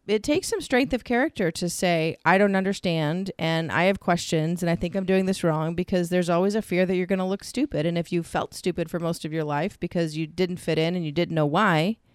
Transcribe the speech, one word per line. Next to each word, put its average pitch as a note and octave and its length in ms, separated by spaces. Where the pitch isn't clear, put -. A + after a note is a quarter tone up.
it G#3+ 160
takes D#4 260
some G4 140
strength B3+ 320
of A#3 100
character A#3+ 460
to F3 180
say, E3 560
"I F3+ 140
don't G3+ 180
understand, F#3 840
and E3 320
I D3 140
have F#3+ 160
questions, E3+ 600
and E3+ 80
I E3+ 60
think E3+ 180
I'm F#3+ 100
doing F#3+ 220
this F#3+ 180
wrong," D#3+ 300
because F3 340
there's F3 220
always F#3+ 240
a A3 80
fear F3+ 240
that F#3 100
you're F3+ 100
gonna F#3 220
look G3 160
stupid. B3 400
And E3+ 140
if E3+ 120
you E3+ 120
felt - 320
stupid E3+ 360
for F3 80
most E3 280
of D3+ 80
your D#3+ 100
life D3 340
because E3+ 380
you D#3+ 100
didn't F3 320
fit D#3+ 200
in E3 180
and F3 80
you D3+ 80
didn't E3 220
know D#3 100
why, F3 540